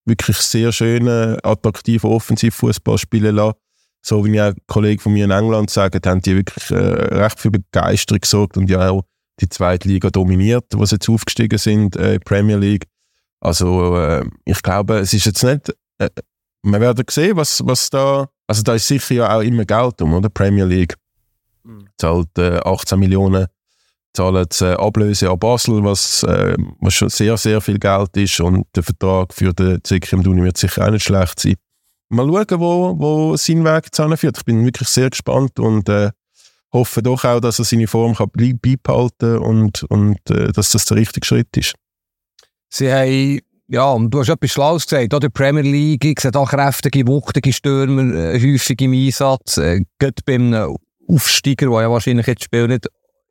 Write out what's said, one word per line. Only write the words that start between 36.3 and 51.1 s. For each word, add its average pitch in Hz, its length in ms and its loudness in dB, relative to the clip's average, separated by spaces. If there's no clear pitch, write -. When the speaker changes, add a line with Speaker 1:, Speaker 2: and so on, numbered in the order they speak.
Speaker 1:
hoffe 120 300 0
doch 127 220 -2
auch, 120 160 2
dass 113 180 0
er 117 60 -2
seine 113 240 0
Form 113 260 0
kann 101 160 -2
blei-, 123 220 0
beibehalten 123 840 -2
und, 110 460 0
und, 104 340 0
äh, - 220 0
dass - 180 -2
das - 140 -2
der 107 120 0
richtige - 300 -2
Schritt 117 300 -2
ist. - 180 -2
Speaker 2:
Sie 131 240 -2
haben, 135 480 0
ja, 131 240 0
und 113 200 0
du 139 100 0
hast 117 80 0
etwas 156 240 -2
Schlaues 147 340 0
gesagt, 123 260 0
oder? 147 160 0
Premier 143 340 0
League, 147 420 0
ich 151 160 0
sehe 131 100 0
da 139 140 0
kräftige, 139 640 0
wuchtige 135 440 0
Stürmer, 135 600 0
äh, 82 260 -2
häufig 131 400 0
im 131 120 2
Einsatz, 135 640 0
äh, 85 240 0
gerade 139 260 -2
bei 139 100 0
einem 117 420 0
Aufsteiger, 139 600 0